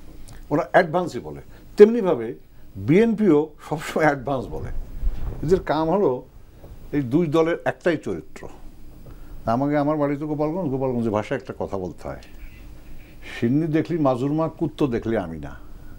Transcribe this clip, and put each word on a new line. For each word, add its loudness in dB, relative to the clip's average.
ওরা 0
অ্যাডভান্সই 2
বলে। -12
তেমনিভাবে 8
বিএনপিও 6
সবসময় 0
অ্যাডভান্স 0
বলে। -8
এদের 4
কাম 0
হলো 2
এই 0
দুই 2
দলের 2
একটাই 0
চরিত্র। -8
আমাকে 2
আমার 2
বাড়িতে -2
গোপালগঞ্জ, -2
গোপালগঞ্জের 0
ভাষায় 0
একটা -12
কথা -4
বলতে -8
হয়, -10
"সিন্নি 2
দেখলি 0
মাজুরমা, 2
কুত্তো -2
দেখলে 0
আমি -4
না।" -12